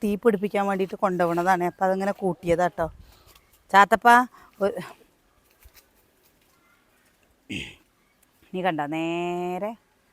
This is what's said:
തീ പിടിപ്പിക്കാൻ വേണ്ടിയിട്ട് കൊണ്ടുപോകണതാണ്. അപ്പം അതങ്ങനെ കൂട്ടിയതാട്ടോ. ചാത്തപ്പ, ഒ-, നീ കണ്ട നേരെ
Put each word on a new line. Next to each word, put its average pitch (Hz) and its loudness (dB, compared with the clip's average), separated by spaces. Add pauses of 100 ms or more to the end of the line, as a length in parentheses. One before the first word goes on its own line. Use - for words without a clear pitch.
തീ 208 0
പിടിപ്പിക്കാൻ 202 0
വേണ്ടിയിട്ട് 190 -4
കൊണ്ടുപോകണതാണ്. 175 0
അപ്പം 180 -2
അതങ്ങനെ 190 0
കൂട്ടിയതാട്ടോ. 170 -2 (840)
ചാത്തപ്പ, 202 6 (560)
ഒ-, 190 -2 (3750)
നീ 185 -6
കണ്ട 165 -2
നേരെ 175 -6 (420)